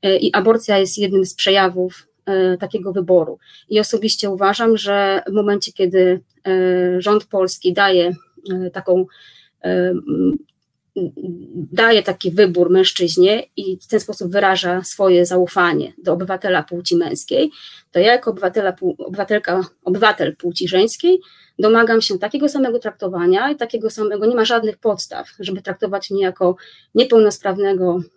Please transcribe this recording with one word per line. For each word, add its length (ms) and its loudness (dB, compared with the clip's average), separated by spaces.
e, 160 2
i 160 0
aborcja 440 2
jest 200 0
jednym 280 0
z 100 -10
przejawów, 720 0
e, 320 0
takiego 360 -6
wyboru. 460 2
I 100 2
osobiście 500 -2
uważam, 480 2
że 500 0
w 60 -6
momencie, 400 0
kiedy, 480 2
e, 540 0
rząd 240 0
polski 480 -2
daje, 420 2
e, 40 -8
taką, 360 0
e, 60 -4
m, 480 -2
daje 320 4
taki 280 -4
wybór 380 4
mężczyźnie 760 2
i 200 -6
w 100 -20
ten 120 0
sposób 320 -8
wyraża 520 0
swoje 420 4
zaufanie 720 0
do 160 -2
obywatela 500 -2
płci 320 -6
męskiej, 560 -2
to 80 -2
ja 120 4
jako 200 0
obywatela 400 -4
pł-, 260 -4
obywatelka, 680 -4
obywatel 520 0
płci 320 -6
żeńskiej 520 2
domagam 420 4
się 180 -4
takiego 300 -2
samego 300 -2
traktowania 720 -2
i 40 -4
takiego 340 -4
samego, 360 -4
nie 100 2
ma 100 2
żadnych 320 -2
podstaw, 500 -6
żeby 220 -10
traktować 500 -8
mnie 120 -2
jako 320 0
niepełnosprawnego 1040 2